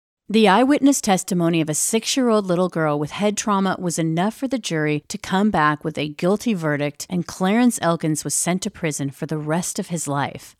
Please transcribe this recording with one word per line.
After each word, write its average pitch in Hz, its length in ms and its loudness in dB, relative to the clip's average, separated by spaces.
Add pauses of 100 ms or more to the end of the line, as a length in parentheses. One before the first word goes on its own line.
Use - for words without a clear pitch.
(300)
The 220 160 6
eyewitness 262 540 4
testimony 175 640 2
of 156 80 -2
a 151 40 -2
six-year-old 226 680 0
little 180 240 2
girl 156 300 0
with 147 140 -4
head 202 220 0
trauma 190 440 0
was 175 200 -4
enough 170 360 0
for - 120 -6
the 247 120 -2
jury 151 500 -2
to - 80 -8
come 202 340 0
back 151 320 2
with 156 140 -6
a 151 140 -4
guilty 202 420 0
verdict, 147 560 -2
and 180 180 -4
Clarence 226 540 0
Elkins 165 440 0
was 147 100 -4
sent 180 260 -2
to 196 100 -6
prison 147 380 -4
for - 160 -10
the 156 140 -4
rest 156 400 -2
of 196 80 -4
his 170 200 -6
life 139 540 -4